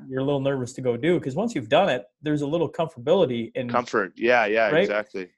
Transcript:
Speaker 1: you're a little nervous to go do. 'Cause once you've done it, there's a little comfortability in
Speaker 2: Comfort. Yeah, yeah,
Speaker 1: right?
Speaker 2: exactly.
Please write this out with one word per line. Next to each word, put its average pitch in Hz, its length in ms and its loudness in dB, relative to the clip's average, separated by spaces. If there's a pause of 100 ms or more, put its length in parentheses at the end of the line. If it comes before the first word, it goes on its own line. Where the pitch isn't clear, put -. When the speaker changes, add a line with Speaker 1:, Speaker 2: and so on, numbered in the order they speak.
Speaker 1:
you're 131 120 -6
a 135 40 -2
little 143 180 0
nervous 135 320 -2
to - 80 -12
go 123 160 0
do. 156 220 0
'Cause 131 160 -6
once 220 200 -4
you've 110 140 -6
done 170 200 4
it, 127 140 -2 (180)
there's 151 200 0
a 143 60 -2
little 156 220 -2
comfortability 131 840 0
in 123 140 -4
Speaker 2:
Comfort. 117 480 -2
Yeah, 120 280 4
yeah, 110 240 2
Speaker 1:
right? 98 140 4
Speaker 2:
exactly. 101 540 -4